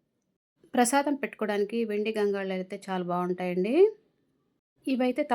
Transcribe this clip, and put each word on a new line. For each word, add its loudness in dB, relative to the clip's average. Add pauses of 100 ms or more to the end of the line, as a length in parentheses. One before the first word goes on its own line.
(760)
ప్రసాదం 2
పెట్టుకోవడానికి -4 (140)
వెండి -2
గంగాళాలు 0
అయితే -12 (100)
చాలా -2
బాగుంటాయండి. 0 (1200)
ఇవైతే 0 (100)